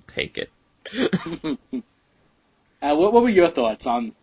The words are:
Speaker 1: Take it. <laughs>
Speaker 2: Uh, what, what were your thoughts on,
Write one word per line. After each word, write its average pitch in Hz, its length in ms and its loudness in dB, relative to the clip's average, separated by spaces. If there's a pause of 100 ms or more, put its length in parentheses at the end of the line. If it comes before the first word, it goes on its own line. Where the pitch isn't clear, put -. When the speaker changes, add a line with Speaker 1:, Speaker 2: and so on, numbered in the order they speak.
Speaker 1:
Take - 320 -8
it. - 120 -8 (420)
<laughs> 165 920 -6 (1000)
Speaker 2:
Uh, 147 120 0
what, 196 200 2
what 233 80 6
were 247 80 2
your 175 180 6
thoughts 117 380 -2
on, 120 260 -2 (100)